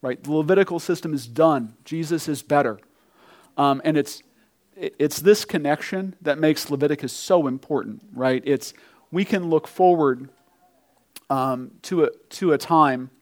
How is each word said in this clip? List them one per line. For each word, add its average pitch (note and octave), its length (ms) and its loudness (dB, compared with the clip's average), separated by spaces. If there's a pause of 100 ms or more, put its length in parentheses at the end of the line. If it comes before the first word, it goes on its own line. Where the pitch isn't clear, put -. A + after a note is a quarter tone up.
Right? B2+ 220 -6
The C#3+ 80 -6
Levitical E3+ 480 2
system E3 340 -4
is C3 120 -6
done. B2 480 2 (120)
Jesus D#3+ 420 -4
is C#3+ 160 -4
better. C3+ 360 0 (800)
Um, C#3 260 2
and D#3 140 0
it's, - 240 -4 (540)
it's D3+ 440 -4
this G3+ 240 2
connection F3+ 800 -4
that D3 160 -4
makes D#3 320 -2
Leviticus D3 420 -2
so F3 360 0
important, - 560 -6 (100)
right? B2+ 320 0
It's, C3+ 300 -2 (360)
we F#3 140 0
can F3+ 240 -2
look D#3 180 2
forward, D3 600 2 (1000)
um, C3 400 -4 (100)
to E3+ 220 0
a, - 80 2
to - 420 -2
a C#3 60 2
time, C3+ 500 2 (120)